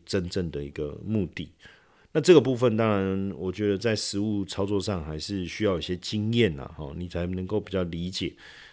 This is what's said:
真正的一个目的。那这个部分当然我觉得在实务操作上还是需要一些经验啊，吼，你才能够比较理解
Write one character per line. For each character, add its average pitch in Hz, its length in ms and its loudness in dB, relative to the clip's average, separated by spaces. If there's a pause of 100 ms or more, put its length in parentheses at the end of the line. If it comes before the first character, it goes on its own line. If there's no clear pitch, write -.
真 90 240 -2
正 90 220 -2
的 73 140 -6
一 71 60 -10
个 73 340 -6
目 104 280 0
的。 - 200 -10 (600)
那 165 80 0
这 175 140 10
个 147 60 10
部 127 140 4
分 117 220 2
当 113 100 4
然 98 520 0
我 92 120 -4
觉 104 180 0
得 98 100 2
在 110 180 0
实 101 240 -2
务 104 240 0
操 98 220 -2
作 101 120 2
上 92 240 -2
还 78 160 -6
是 95 280 -4
需 107 180 -4
要 95 140 2
一 78 40 -8
些 90 140 -4
经 107 380 -2
验 101 260 4
啊， - 160 -10
吼， 71 180 -8
你 87 140 -8
才 87 180 -4
能 92 200 -4
够 104 120 -2
比 101 140 -8
较 95 120 2
理 85 260 -4
解 95 220 -4 (400)